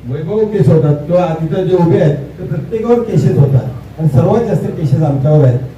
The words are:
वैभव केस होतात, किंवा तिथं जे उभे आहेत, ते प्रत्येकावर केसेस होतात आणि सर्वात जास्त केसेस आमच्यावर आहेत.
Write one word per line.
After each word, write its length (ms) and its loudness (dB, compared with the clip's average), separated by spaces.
वैभव 280 -4
केस 300 2
होतात, 280 4
किंवा 460 0
तिथं 220 -2
जे 120 0
उभे 260 2
आहेत, 160 0
ते 260 -12
प्रत्येकावर 560 -2
केसेस 380 0
होतात 260 2
आणि 80 0
सर्वात 400 2
जास्त 180 -2
केसेस 360 -2
आमच्यावर 440 2
आहेत. 140 2